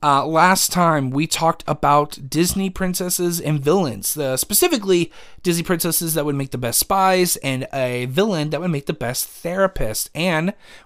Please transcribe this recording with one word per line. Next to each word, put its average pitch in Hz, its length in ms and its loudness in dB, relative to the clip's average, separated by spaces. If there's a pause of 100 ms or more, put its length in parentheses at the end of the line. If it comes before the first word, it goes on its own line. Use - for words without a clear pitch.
Uh, 139 180 4
last 165 460 4
time, 156 400 2
we 139 160 0
talked - 400 -2
about 147 500 2 (140)
Disney 180 400 0
princesses 180 680 -2
and 151 180 0
villains, 143 580 0
uh, 135 200 -2
specifically 202 760 2 (320)
Disney 170 220 0
princesses 165 500 -2
that 151 100 0
would 147 120 -2
make 139 160 -6
the 135 60 -6
best 120 200 -2
spies 190 600 2
and 131 340 -4
a 123 340 -2
villain 156 440 0
that 151 100 -4
would 180 100 -2
make 147 160 -4
the 175 60 -4
best 123 340 -4
therapist. 175 880 -2
And 170 400 0 (320)